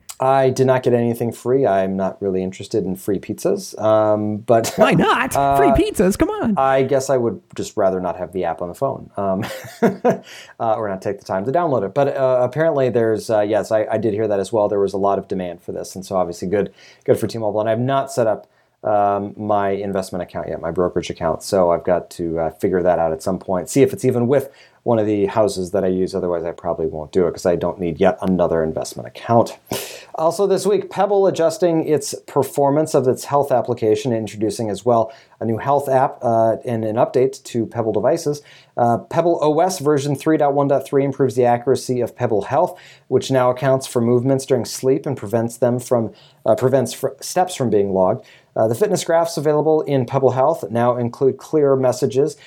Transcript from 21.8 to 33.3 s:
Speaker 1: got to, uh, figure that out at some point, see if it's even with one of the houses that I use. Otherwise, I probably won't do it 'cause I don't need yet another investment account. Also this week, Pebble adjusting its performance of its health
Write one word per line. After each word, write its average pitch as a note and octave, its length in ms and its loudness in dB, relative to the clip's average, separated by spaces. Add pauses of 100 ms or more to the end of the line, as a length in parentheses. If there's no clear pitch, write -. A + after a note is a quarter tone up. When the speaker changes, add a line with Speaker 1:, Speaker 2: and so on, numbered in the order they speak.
Speaker 1:
got F2 260 0
to, E2 300 -4
uh, D#2+ 100 -2
figure F2 320 0
that E2+ 160 2
out E2 140 0
at D#2+ 100 -6
some F#2 160 -2
point, F2+ 300 -4
see C#3 140 4
if C3 100 2
it's G2 120 -10
even A#2+ 220 2
with C3+ 240 0 (340)
one A#2 140 2
of G#2+ 80 2
the G#2 200 2
houses F#2+ 460 0
that F#2+ 120 0
I F#2 40 2
use. F#2 260 0
Otherwise, F2 300 -2
I E2+ 80 -6
probably E2 340 -4
won't D#2 260 -8
do F#2 140 2
it E2 60 0
'cause - 120 -12
I F2+ 120 2
don't E2+ 220 -4
need E2+ 220 -4
yet F#2 220 2
another F2 400 0
investment D#2 440 -6
account. - 520 0 (560)
Also E3 320 0
this F#3+ 200 0
week, F#3+ 240 0
Pebble G3 360 2
adjusting E3 600 2
its C#3+ 280 -2 (120)
performance C#3+ 680 0
of C3+ 120 4
its B2 180 0
health C#3+ 280 0